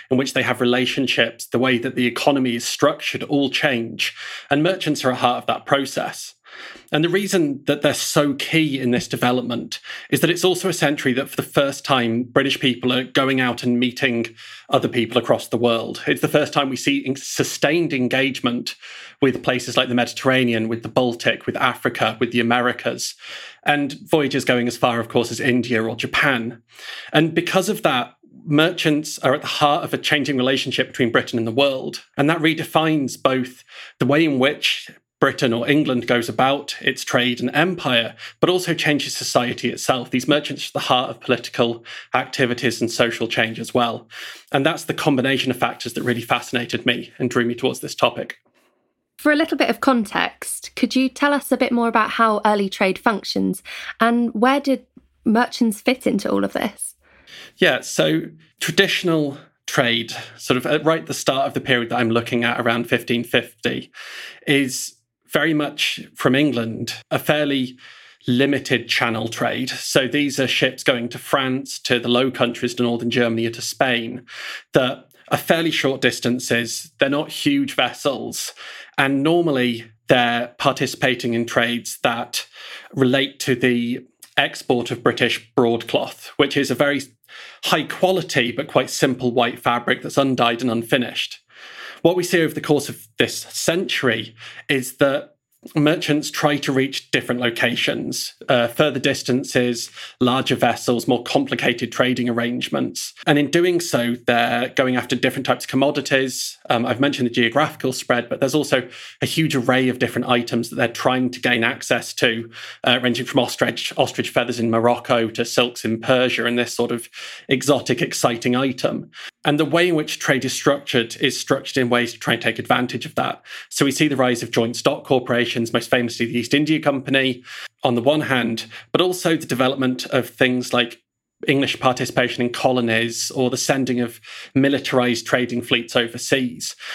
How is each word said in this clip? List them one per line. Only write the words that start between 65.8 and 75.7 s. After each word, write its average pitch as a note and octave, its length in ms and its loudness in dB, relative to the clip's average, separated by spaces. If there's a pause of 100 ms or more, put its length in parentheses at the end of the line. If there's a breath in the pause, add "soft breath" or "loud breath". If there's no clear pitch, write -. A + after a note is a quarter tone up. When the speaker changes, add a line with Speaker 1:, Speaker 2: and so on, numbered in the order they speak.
Speaker 1:
from B2+ 200 2
England, A#2 600 0 (160)
a - 80 2
fairly C#3+ 580 0 (500 loud breath)
limited C3 640 2
channel A#2 400 -2
trade. A#2 400 -4
So C3 400 0
these C#3+ 320 0
are B2+ 80 2
ships - 340 0
going A#2+ 280 0
to - 80 -10
France, C3+ 600 -2
to A#2+ 180 2
the A#2+ 100 -2
Low B2 220 4
Countries, A#2+ 460 -2
to B2 80 0
northern A#2 260 0
Germany, A2+ 340 2
or A#2 60 -2
to A2+ 100 -10
Spain, B2 640 -2 (480 loud breath)
that C3+ 380 0 (200)
are D3+ 60 2
fairly E3 340 0